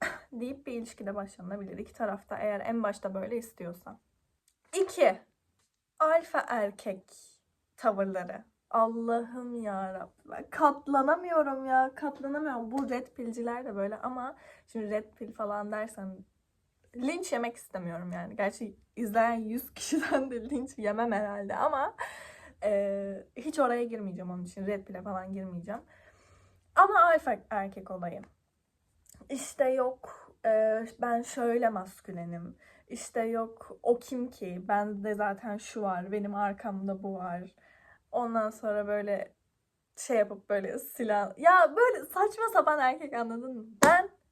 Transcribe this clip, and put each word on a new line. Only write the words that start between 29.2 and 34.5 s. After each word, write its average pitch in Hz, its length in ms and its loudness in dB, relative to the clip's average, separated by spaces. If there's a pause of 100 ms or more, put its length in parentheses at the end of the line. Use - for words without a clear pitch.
İşte 269 400 0
yok, 262 640 -2 (140)
e, 220 380 4 (160)
"Ben 240 220 2
şöyle 240 460 2
maskülenim." 175 880 -6 (320)
İşte - 340 -6
yok, 226 600 -6
"O 240 160 6
kim 247 320 -6
ki? 180 380 -10